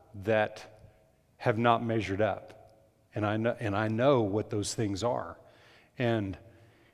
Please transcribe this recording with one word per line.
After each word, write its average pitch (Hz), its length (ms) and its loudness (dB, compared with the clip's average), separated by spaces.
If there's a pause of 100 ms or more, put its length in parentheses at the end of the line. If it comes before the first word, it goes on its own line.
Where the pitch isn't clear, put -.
(220)
that 107 580 0 (580)
have 113 200 0
not 117 260 4
measured 101 360 -2
up. - 560 -4 (380)
And 107 120 -2
I 107 100 2
kn-, 113 220 0
and 101 180 -2
I 110 120 0
know 120 340 4
what 104 280 -2
those 104 220 -2
things 101 300 -2
are. 117 340 -4 (640)
And 110 400 0 (560)